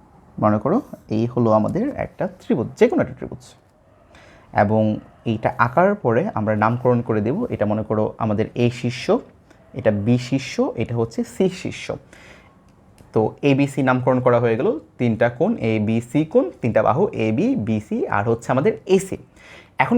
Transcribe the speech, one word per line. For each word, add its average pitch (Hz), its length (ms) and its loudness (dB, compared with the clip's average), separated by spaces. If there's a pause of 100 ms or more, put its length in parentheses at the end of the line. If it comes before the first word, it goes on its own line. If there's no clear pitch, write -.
(440)
মনে 107 200 4
করো 165 140 2 (380)
এই 113 180 0
হলো 117 160 2 (100)
আমাদের 107 260 -2 (200)
একটা - 200 -8 (160)
ত্রিভুজ, 127 260 -2 (120)
যে 214 120 6
কোনো 349 120 0
একটা 123 160 -10
ত্রিভুজ। - 240 -12 (1200)
এবং 107 200 2 (480)
এইটা 110 180 -2 (160)
আঁকার 170 240 2 (140)
পরে 120 180 2 (180)
আমরা 107 140 0 (100)
নামকরণ 120 440 2
করে 107 200 0
দেব। 143 100 -2 (160)
এটা 107 180 -2
মনে 107 180 -2
করো 107 140 0 (200)
আমাদের 110 220 0 (180)
এ 120 40 4 (120)
শীর্ষ, - 260 -6 (760)
এটা 117 120 2 (140)
বি 120 100 4 (120)
শীর্ষ, 139 260 -4 (280)
এটা 113 180 -6
হচ্ছে 117 200 -4 (140)
সি 190 120 0 (160)
শীর্ষ। - 240 -10 (1300)
তো 117 80 2 (280)
এবিসি 139 400 2
নামকরণ 127 360 2
করা 120 180 4
হয়ে 113 160 2
গেল, 165 100 0 (300)
তিনটা 117 280 2 (100)
কোণ 190 140 2 (220)
এবিসি 113 480 0 (120)
কোণ, 254 120 4 (160)
তিনটা 110 260 2
বাহু 127 160 2 (240)
এবি, 120 200 0 (200)
বিসি 110 300 -2 (180)
আর 101 140 0
হচ্ছে 113 260 -2
আমাদের - 180 2 (220)
এসি। - 220 -2 (680)
এখন 240 140 2